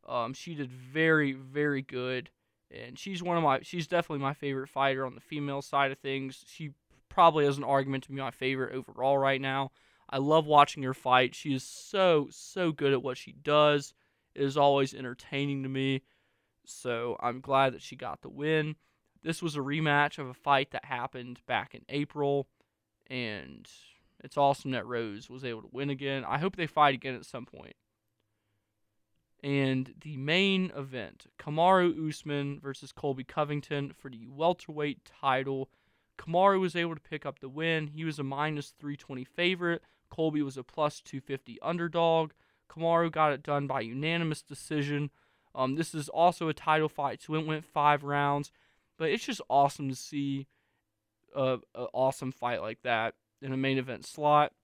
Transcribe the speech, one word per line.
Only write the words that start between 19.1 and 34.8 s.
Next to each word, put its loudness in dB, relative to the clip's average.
This -4
was -4
a -4
rematch 2
of -8
a -12
fight 2
that -8
happened -10
back -2
in -18
April, -2
and -8
it's -10
awesome 2
that -4
Rose -6
was -16
able -8
to -20
win -6
again. -6
I -2
hope -2
they -2
fight 6
again -6
at -14
some -12
point. -20
And -2
the -12
main 0
event, -12
Kamaru 4
Usman -6
versus -12
Colby -4
Covington -4
for -18
the -16
welterweight -2